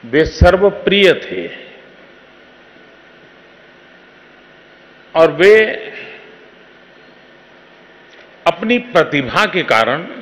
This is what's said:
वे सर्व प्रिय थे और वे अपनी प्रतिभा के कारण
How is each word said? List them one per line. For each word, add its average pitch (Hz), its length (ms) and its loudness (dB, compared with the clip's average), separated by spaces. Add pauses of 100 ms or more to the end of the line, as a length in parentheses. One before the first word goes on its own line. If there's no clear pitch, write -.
वे 139 200 0
सर्व 185 440 4 (120)
प्रिय 190 320 2 (100)
थे - 240 -10 (3750)
और 165 200 2
वे 190 200 4 (3000)
अपनी 220 320 0 (100)
प्रतिभा 147 580 -2
के 175 200 -4
कारण 113 400 -2 (160)